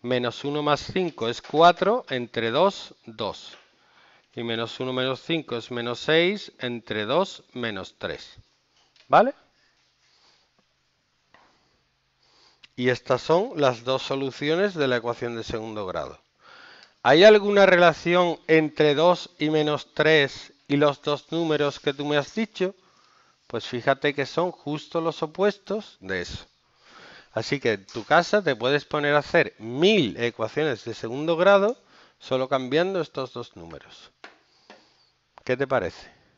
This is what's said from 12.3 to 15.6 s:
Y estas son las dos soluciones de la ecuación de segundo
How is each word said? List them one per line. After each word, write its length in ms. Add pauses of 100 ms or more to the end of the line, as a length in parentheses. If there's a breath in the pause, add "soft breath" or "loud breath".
Y 140
estas 340
son 320
las 300
dos 180
soluciones 720
de 140
la 80
ecuación 400
de 80
segundo 420